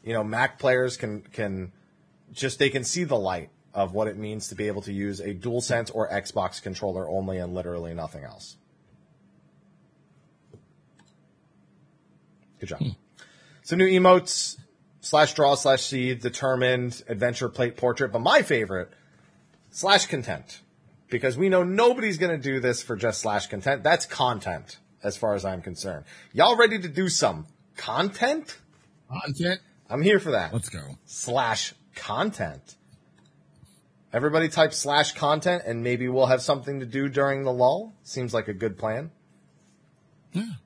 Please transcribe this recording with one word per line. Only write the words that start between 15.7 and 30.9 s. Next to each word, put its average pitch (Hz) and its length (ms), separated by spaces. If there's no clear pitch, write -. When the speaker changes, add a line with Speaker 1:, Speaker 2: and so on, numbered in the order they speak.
Speaker 1:
seed, 127 360
determined, 127 840
adventure 120 420
plate 120 280
portrait, 120 340
but 117 80
my 190 220
favorite, 98 480
slash 196 380
content. 120 540
Because 127 280
we 190 120
know 185 140
nobody's 220 540
gonna 170 200
do 135 220
this 123 240
for 117 120
just 107 260
slash 104 260
content. 117 360
That's 170 220
content, 101 720
as 101 140
far 107 180
as 95 100
I'm 92 160
concerned. 87 440
Y'all 202 240
ready 226 220
to 180 80
do 170 220
some 85 380
content? 202 800
Speaker 2:
Content? 151 520
Speaker 1:
I'm 139 120
here 196 180
for 180 120
that. 90 220
Speaker 2:
Let's 113 160
go. 69 360